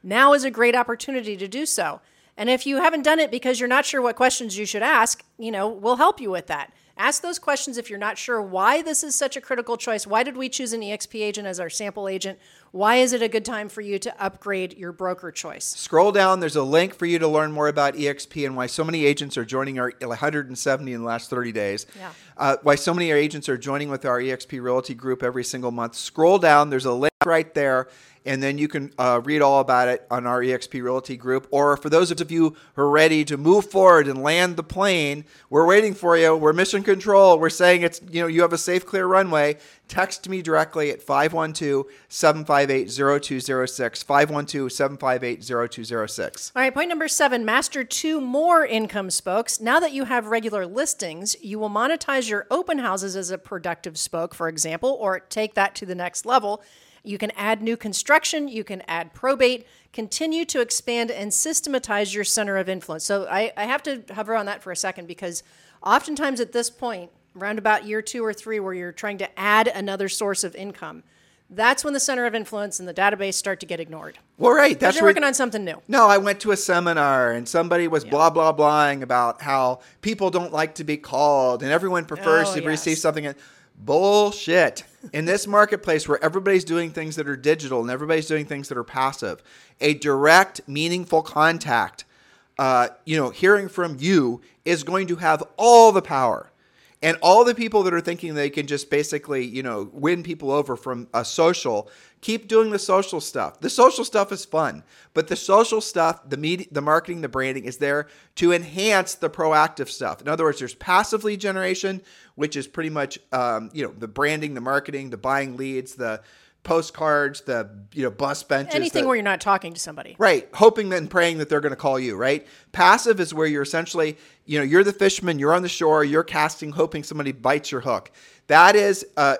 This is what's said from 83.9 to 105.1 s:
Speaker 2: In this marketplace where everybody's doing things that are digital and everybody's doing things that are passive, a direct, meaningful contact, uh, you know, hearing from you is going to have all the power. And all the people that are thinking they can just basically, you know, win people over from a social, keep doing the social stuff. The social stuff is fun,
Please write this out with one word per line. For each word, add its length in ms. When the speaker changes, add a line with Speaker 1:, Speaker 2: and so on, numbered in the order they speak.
Speaker 2:
In 140
this 200
marketplace 640
where 160
everybody's 400
doing 260
things 260
that 120
are 80
digital 460
and 80
everybody's 360
doing 200
things 240
that 80
are 40
passive, 600
a 100
direct, 720
meaningful 540
contact, 840
uh, 300
you 140
know, 100
hearing 400
from 320
you 400
is 180
going 260
to 80
have 280
all 340
the 100
power. 480
And 180
all 240
the 100
people 280
that 100
are 80
thinking 340
they 140
can 180
just 220
basically, 560
you 180
know, 300
win 300
people 280
over 260
from 360
a 140
social, 640
keep 260
doing 220
the 80
social 420
stuff. 400
The 80
social 340
stuff 300
is 140
fun, 360